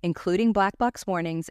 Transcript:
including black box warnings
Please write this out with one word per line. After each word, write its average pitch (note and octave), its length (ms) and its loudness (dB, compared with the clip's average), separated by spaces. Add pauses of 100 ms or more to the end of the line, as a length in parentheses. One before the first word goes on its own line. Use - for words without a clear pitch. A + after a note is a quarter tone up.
including F3+ 480 2
black G3 260 2
box - 300 -2
warnings E3 440 -4